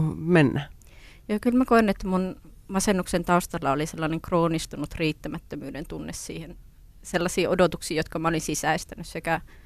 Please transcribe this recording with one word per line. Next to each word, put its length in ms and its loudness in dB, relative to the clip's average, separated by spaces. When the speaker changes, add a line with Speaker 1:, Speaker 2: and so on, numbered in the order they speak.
Speaker 1:
mennä. 520 4
Speaker 2:
Joo, 120 0
kyllä 160 2
mä 80 4
koen, 240 6
että 180 -2
mun 280 0
masennuksen 580 0
taustalla 460 2
oli 140 0
sellainen 360 -4
kroonistunut 720 0
riittämättömyyden 920 -4
tunne 260 -8
siihen, 440 -12
sellaisia 460 0
odotuksia, 480 2
jotka 220 -2
mä 80 0
olin 140 0
sisäistänyt 680 -4
sekä, 340 -2